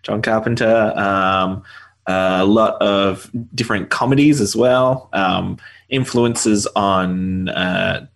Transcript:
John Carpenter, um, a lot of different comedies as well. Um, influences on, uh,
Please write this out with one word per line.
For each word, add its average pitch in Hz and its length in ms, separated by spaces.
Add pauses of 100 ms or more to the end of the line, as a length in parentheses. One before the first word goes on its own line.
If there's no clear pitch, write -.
John 107 200
Carpenter, 113 760
um, 95 640 (440)
a 92 380
lot 104 380
of 98 460 (260)
different 107 360
comedies 139 520
as 101 120
well. 127 580
Um, 92 440 (320)
influences 117 800 (100)
on, 92 720
uh, 92 680